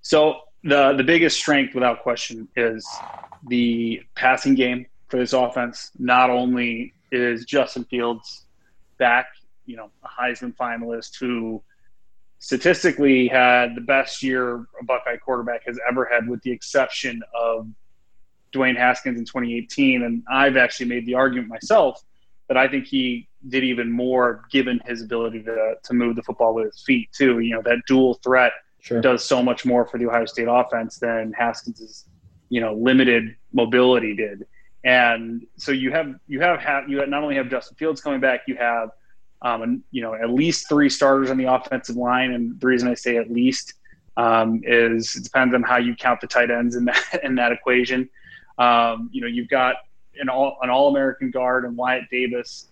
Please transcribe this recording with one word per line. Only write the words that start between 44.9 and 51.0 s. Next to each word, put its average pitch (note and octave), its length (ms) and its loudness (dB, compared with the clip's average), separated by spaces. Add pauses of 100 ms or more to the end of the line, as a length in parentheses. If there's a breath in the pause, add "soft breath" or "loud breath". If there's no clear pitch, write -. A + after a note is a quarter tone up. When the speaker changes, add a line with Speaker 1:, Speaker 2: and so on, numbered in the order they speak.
Speaker 1:
it A#2+ 80 -12
depends C3 320 2
on A#2+ 80 2
how B2 140 2
you A#2+ 180 0
count B2 260 0
the A#2+ 60 -10
tight A#2+ 240 2
ends A#2+ 240 0
in A#2+ 100 0
that, - 340 -2
<laughs> - 40 -6
in C3 140 -2
that A#2+ 140 2
equation. B2+ 560 0 (520 loud breath)
Um, A#2 520 4
you C3 100 -6
know, A#2+ 60 -6
you've A#2+ 220 -4
got C3 280 2 (420)
an C3 100 -6
all, C3+ 320 -2
an B2+ 80 -4
All-American C3+ 600 2